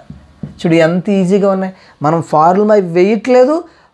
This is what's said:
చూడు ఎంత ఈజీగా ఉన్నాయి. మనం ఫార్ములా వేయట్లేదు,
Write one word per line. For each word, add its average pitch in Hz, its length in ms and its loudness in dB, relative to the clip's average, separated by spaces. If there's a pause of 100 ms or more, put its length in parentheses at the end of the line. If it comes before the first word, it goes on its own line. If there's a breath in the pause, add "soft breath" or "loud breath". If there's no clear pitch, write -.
(600)
చూడు 165 140 0
ఎంత 165 360 0
ఈజీగా 196 400 0
ఉన్నాయి. 190 220 -4 (300 loud breath)
మనం 156 200 0
ఫార్ములా 185 520 2
వేయట్లేదు, 220 880 0 (300 loud breath)